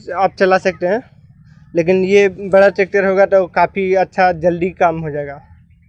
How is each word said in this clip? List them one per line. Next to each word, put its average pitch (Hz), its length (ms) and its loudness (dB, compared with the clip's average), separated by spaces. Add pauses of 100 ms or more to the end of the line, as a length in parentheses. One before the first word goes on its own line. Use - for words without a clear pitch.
(160)
आप 185 240 -2
चला 190 180 2
सकते 180 300 -4
हैं, 220 140 -2 (760)
लेकिन 185 280 0
ये 202 260 2
बड़ा 196 400 2
tractor 196 360 -2
होगा 196 200 2
तो 190 220 2
काफ़ी 185 480 -2
अच्छा 185 360 0
जल्दी 175 380 -2
काम 165 300 -2
हो 160 100 -8
जाएगा। 143 320 -10 (480)